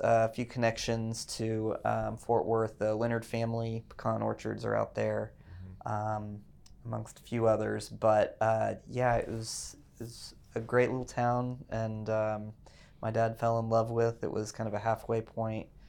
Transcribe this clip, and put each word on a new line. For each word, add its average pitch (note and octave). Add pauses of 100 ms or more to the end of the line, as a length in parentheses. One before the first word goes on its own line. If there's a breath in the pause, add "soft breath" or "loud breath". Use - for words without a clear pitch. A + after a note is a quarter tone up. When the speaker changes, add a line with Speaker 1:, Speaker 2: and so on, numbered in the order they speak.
Speaker 1:
uh, A2+
a -
few B2
connections A2+
to, A2
um, A2
Fort A2+
Worth. A2+
The G#2+
Leonard A#2
family A#2
pecan A2+
orchards A2
are A2
out G#2+
there, G#2+ (520 soft breath)
Speaker 2:
Mm-hmm. -
Speaker 1:
um, G#2 (440)
amongst A2+
a -
few A2+
others. G#2+
But, G#2+
uh, A2 (160)
yeah, B2
it -
was, - (240)
it -
was - (220)
a A#2
great B2
little B2+
town, B2
and, A2
um, G#2+ (500 soft breath)
my A2+
dad A2+
fell A2+
in A2+
love A2+
with. A#2
It -
was G#2+
kind -
of G#2
a G#2
halfway A2+
point, A2 (200)